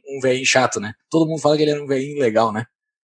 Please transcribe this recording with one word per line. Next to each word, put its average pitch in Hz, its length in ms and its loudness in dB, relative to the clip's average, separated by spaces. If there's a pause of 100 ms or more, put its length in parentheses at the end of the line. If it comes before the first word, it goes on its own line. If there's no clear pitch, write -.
um 135 120 -10
velhinho 131 240 0
chato, 127 340 2
né? 104 140 -8 (160)
Todo 165 180 2
mundo 156 140 -4
fala 151 160 2
que 156 60 2
ele 147 80 2
era 147 120 -4
um 143 40 -14
velhinho 139 320 -4
legal, 110 340 2
né? 110 120 -6 (380)